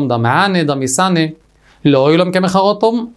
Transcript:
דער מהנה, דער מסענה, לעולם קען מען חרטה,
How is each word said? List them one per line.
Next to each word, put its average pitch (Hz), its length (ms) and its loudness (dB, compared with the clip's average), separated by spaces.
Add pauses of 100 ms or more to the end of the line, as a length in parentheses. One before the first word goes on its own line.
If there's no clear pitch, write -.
דער 120 100 -2
מהנה, 165 460 0
דער 143 120 -2
מסענה, 165 440 -2 (640)
לעולם 151 460 2
קען 185 100 0
מען 185 100 -2
חרטה, 202 360 0 (300)